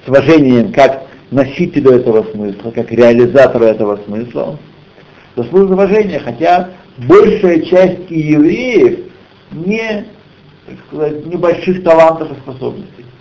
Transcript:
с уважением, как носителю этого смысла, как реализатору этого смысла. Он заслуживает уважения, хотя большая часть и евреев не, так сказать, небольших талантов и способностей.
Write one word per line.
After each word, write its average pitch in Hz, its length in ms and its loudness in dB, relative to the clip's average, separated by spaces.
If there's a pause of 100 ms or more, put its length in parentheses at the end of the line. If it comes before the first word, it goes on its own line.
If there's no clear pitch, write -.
с 123 40 -12
уважением, 131 640 4
как 135 300 2 (280)
носителю 135 600 0
этого 117 400 2
смысла, 104 400 -10
как 117 200 -8
реализатору 120 720 4
этого 104 400 -2
смысла. 120 380 -10
Он 156 140 -10 (800)
заслуживает 170 360 0
уважения, 190 480 0
хотя 175 500 -2 (280)
большая 170 640 4
часть 180 500 0
и 160 80 -4
евреев 156 800 0 (520)
не, 208 540 -6 (600)
так 127 80 -20 (120)
сказать, 151 380 -8
небольших 175 580 -4
талантов 160 480 2
и 135 100 -12
способностей. - 640 -14 (160)